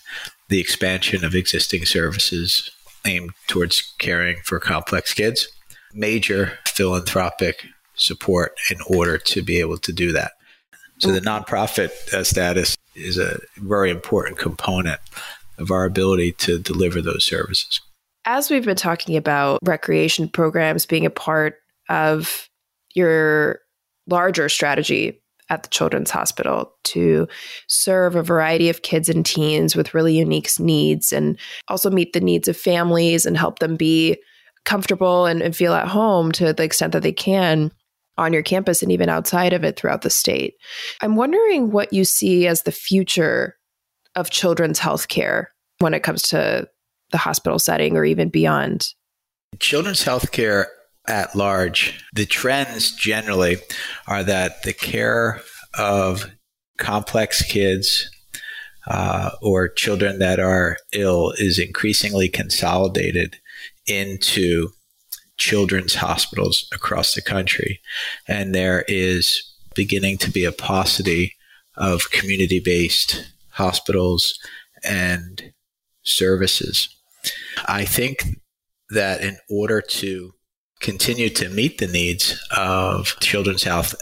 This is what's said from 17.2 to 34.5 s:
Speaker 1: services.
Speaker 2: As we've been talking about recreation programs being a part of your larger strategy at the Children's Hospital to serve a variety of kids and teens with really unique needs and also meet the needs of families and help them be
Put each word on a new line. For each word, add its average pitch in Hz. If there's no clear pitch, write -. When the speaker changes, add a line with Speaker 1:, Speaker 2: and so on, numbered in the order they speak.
Speaker 1:
services. -
Speaker 2:
As 269
we've 269
been 196
talking 170
about 143
recreation 160
programs 160
being 160
a 160
part 156
of 156
your 156
larger 175
strategy 143
at 160
the -
Children's -
Hospital -
to 82
serve 185
a 170
variety 165
of 165
kids 160
and 165
teens 156
with 160
really 160
unique 156
needs 156
and 151
also 190
meet 175
the 175
needs 175
of 165
families 170
and 170
help 160
them 160
be 160